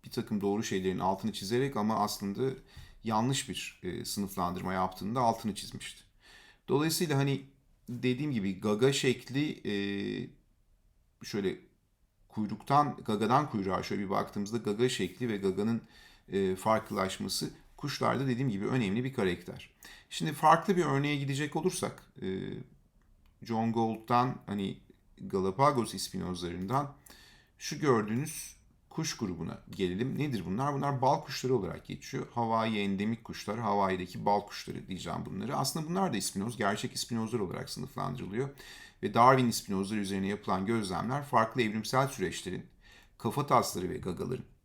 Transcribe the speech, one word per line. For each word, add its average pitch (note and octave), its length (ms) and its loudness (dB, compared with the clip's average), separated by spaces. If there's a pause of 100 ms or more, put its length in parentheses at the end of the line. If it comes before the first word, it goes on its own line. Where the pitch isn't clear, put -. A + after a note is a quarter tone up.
bir - 60 -14
takım G#2+ 300 -2
doğru G2+ 220 0
şeylerin F#2 360 -2
altını F#2+ 340 -2
çizerek A#2+ 440 -2
ama G#2+ 200 2
aslında G#2 540 -2 (540)
yanlış A2+ 440 0
bir, - 340 -8
e, F2 220 -6
sınıflandırma F#2 680 -2
yaptığını F#2 420 -2
da C3+ 60 0
altını A2+ 340 0
çizmişti. - 480 -12 (680)
Dolayısıyla D#3 500 2
hani C#3 260 2 (440)
dediğim B2+ 440 0
gibi G2 280 0
gaga G#2+ 320 4
şekli, C#3 720 0
e, G#2 100 -2 (1500)
şöyle G2 340 -2 (680)
kuyruktan, A2+ 760 0
gagadan A2+ 460 2
kuyruğa F#2+ 320 0
şöyle G2+ 200 -4
bir F#2+ 80 -4
baktığımızda G#2 460 -2
gaga G#2+ 320 0
şekli B2 400 -2
ve G#2+ 80 0
gaganın, G2+ 460 0 (460)
e, F#2+ 280 0
farklılaşması G2+ 960 0 (260)
kuşlarda B2+ 500 0
dediğim B2+ 240 2
gibi G2+ 160 -2
önemli A2+ 380 2
bir C3 100 -4
karakter. - 560 -2 (400)
Şimdi D#3+ 220 -2
farklı D#3+ 440 6
bir F3 80 4
örneğe C#3+ 320 2
gidecek C#3 400 -2
olursak, - 460 -2 (200)
e, F#2+ 180 -2 (1000)
John A2+ 300 0
Gould'dan A#2 760 2
hani G2+ 340 -4 (400)
Galapagos G2 760 2
ispinozlarından F#2 1000 -4 (640)
şu - 220 -8
gördüğünüz B2 760 2 (400)
kuş E3 200 -2
grubuna E2+ 540 -4
gelelim. G2 480 0
Nedir C3 280 0
bunlar? C3 280 0
Bunlar C#3 280 0
bal C#3+ 180 4
kuşları C3 340 -2
olarak F#2 320 -2
geçiyor. - 480 -8
Hawaii A2+ 440 2
endemik G2+ 460 0
kuşlar, G#2 340 -6
Hawaii'deki G2+ 680 0
bal G2+ 140 6
kuşları - 480 -10
diyeceğim E2+ 380 -4
bunları. A#2 300 -4
Aslında D3+ 320 -2
bunlar F3+ 240 2
da A2 40 0
ispinoz, G2+ 400 -2
gerçek G#2 360 0
ispinozlar A2+ 460 -2
olarak - 320 -4
sınıflandırılıyor. F#2+ 760 -4 (540)
Ve G2+ 120 -2
Darwin B2 340 10
ispinozları G#2 520 0
üzerine G2 260 0
yapılan G2 400 0
gözlemler A2+ 580 0
farklı A#2+ 380 4
evrimsel A2 460 2
süreçlerin, F2+ 580 -4 (520)
kafa C#3 280 0
tasları F#2+ 440 2
ve - 80 -4
gagaların F#2 460 -4 (200)